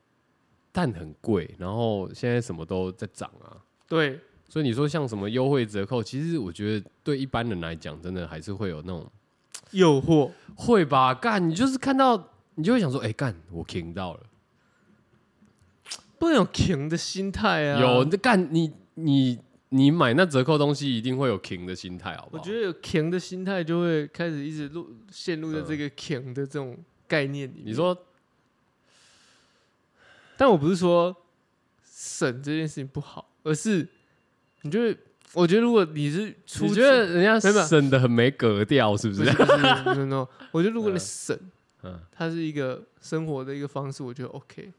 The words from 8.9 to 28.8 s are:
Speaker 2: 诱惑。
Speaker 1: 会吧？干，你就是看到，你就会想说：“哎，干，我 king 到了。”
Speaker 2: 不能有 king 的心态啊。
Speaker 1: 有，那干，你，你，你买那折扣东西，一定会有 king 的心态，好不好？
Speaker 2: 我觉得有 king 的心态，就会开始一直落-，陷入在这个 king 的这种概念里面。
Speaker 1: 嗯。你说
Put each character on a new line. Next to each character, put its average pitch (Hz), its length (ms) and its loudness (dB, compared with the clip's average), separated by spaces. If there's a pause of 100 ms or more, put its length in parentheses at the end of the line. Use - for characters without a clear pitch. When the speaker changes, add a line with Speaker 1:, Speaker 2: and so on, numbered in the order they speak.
Speaker 2:
诱 165 320 4
惑。 151 300 2 (240)
Speaker 1:
会 220 280 2
吧？ 131 300 4
干， 190 340 0
你 165 60 0
就 226 140 0
是 262 100 -2
看 269 180 0
到， 247 360 2 (240)
你 156 80 -4
就 214 100 2
会 254 60 4
想 156 120 0
说 131 140 -4
：“哎， 107 80 -4
干， 120 220 -4 (160)
我 82 160 -8
king 85 260 -8
到 90 220 -8
了。” - 60 -20 (2000)
Speaker 2:
不 320 100 0
能 320 100 6
有 180 100 4
king 147 400 0
的 165 100 -2
心 190 340 -6
态 180 380 0
啊。 143 100 0
Speaker 1:
有， 127 260 6
那 170 120 0
干， 190 340 2
你， 160 220 0 (220)
你， 139 440 2 (300)
你 135 200 6
买 147 240 4
那 175 120 4
折 135 180 0
扣 151 140 2
东 147 180 2
西， 135 200 -4
一 113 60 -4
定 127 160 -4
会 135 120 0
有 98 120 -2
king 90 220 -10
的 90 100 -8
心 90 240 -12
态， 85 200 -10
好 - 100 -20
不 - 80 -18
好？ 156 80 -12
Speaker 2:
我 - 20 -12
觉 196 80 -8
得 233 120 -6
有 175 100 -6
king 160 340 -2
的 180 80 -2
心 180 280 -8
态， 190 180 -4
就 170 180 -2
会 160 260 0
开 170 220 -8
始 143 160 -6
一 156 60 -10
直 151 180 -8
落-， 165 160 -14 (240)
陷 165 300 -8
入 156 140 -8
在 156 80 -6
这 147 160 -6
个 143 140 -6
king 131 420 -8
的 139 120 -6
这 143 140 -10
种 127 180 -12 (300)
概 147 180 0
念 139 220 -8
里 - 160 -16
面。 - 20 -16
Speaker 1:
嗯。 - 20 -10
你 107 60 -8
说 180 240 0 (2500)